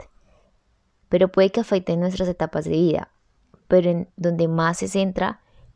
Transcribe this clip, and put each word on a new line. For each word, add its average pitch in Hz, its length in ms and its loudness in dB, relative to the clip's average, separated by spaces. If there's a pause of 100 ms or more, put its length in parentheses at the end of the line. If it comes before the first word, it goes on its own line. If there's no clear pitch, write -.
(1080)
Pero 185 220 2
puede 190 200 4
que - 80 -4
afecte 185 380 -2
nuestras 185 320 -2
etapas 160 360 -4
de 165 60 -4
vida, 165 400 0 (560)
pero 180 220 4
en 170 260 -2
donde 170 320 0
más 165 300 0
se 190 100 -6
centra 190 540 -2 (340)